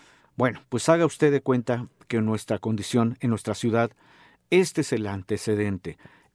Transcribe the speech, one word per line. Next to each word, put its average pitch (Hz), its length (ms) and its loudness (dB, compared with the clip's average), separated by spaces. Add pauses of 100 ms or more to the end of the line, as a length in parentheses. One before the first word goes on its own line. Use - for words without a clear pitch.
(360)
Bueno, 117 320 -2
pues - 200 -2
haga 165 180 6
usted 151 240 2
de 143 100 2
cuenta 123 460 -2 (220)
que 120 80 -2
en 110 100 0
nuestra 110 320 -2
condición, 117 640 0
en 123 100 0
nuestra 107 240 -2
ciudad, 117 380 0 (580)
este 180 300 2
es - 120 -4
el 110 140 -2
antecedente. 101 920 -4 (360)